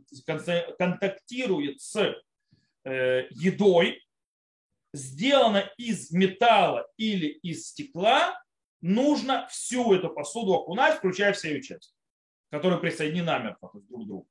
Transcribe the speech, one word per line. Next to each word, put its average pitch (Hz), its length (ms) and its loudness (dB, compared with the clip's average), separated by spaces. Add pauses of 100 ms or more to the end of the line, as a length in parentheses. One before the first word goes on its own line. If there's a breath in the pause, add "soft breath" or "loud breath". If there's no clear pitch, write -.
(260)
конце-, 170 520 -4
контактирует 180 1040 -2
с, - 320 -2 (680)
э, 127 460 0
едой, 180 720 2 (920)
сделана 202 800 2
из 226 360 -6
металла 185 840 4
или 208 300 -2
из 151 420 -8
стекла, 240 720 0 (400)
нужно 247 680 2
всю 233 440 0
эту 175 160 2
посуду 190 460 -2
окунать, 277 420 2
включая 196 380 0
все 160 160 -8
её 143 100 -4
части, - 340 -18 (560)
которые 165 300 0
присоединены 165 460 -2
намертво, 113 420 -4
то 104 100 -20
есть 98 100 -20
друг 117 160 -14
к - 20 -14
другу. 98 240 -14